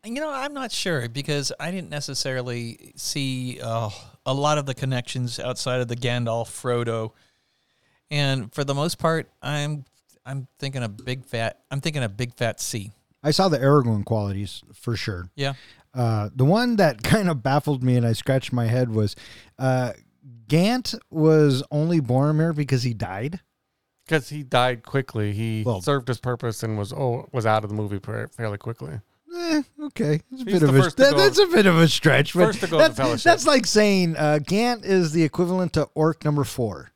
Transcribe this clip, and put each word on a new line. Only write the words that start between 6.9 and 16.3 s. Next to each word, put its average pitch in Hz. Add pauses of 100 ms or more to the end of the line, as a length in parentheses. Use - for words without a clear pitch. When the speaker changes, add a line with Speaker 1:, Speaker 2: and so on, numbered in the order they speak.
Speaker 1:
And 135
for 143
the 139
most 143
part, 160 (120)
I'm, 147 (400)
I'm 131 (120)
thinking 135
a 110
big 127
fat, 113 (100)
I'm 139
thinking 147
a 107
big 120
fat 117
C. 104 (320)
Speaker 2:
I 156
saw 185
the 151
Aragorn 127
qualities 101 (100)
for 117
sure. 90
Speaker 1:
Yeah. 139 (400)
Speaker 2:
Uh, 113